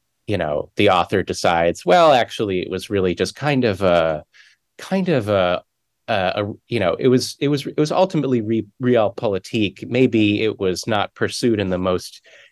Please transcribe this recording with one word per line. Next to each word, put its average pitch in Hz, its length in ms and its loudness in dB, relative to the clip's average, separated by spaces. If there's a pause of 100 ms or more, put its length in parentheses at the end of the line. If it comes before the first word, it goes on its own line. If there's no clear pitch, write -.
(260)
you 101 120 -4
know, 76 380 -4
the 101 140 4
author 92 320 2
decides, 87 640 0
well, 175 280 6
actually, 104 480 0
it - 100 -10
was 92 180 -8
really 92 240 0
just 90 220 -4
kind 139 280 0
of 98 200 -2
a, 80 400 2 (560)
kind 190 300 -2
of 120 200 0
a, 92 340 2 (440)
a, 120 60 -2
a, 101 400 -2 (140)
you 117 120 -2
know, 87 160 0
it - 120 0
was, 127 320 2
it 143 100 0
was, 143 180 -2
it - 100 -8
was 151 140 0
ultimately 139 500 0
re-, 110 240 -2 (160)
realpolitik. 107 1080 -2
Maybe 113 540 2
it 110 180 -2
was 92 280 -4
not 104 260 -2
pursued 110 460 -2
in 98 100 -2
the 90 80 -2
most 92 480 -4 (260)